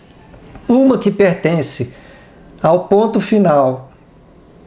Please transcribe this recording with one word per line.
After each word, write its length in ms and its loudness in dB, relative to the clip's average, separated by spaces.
Uma 320 2
que 100 -2
pertence 920 -2
ao 220 0
ponto 340 0
final 720 0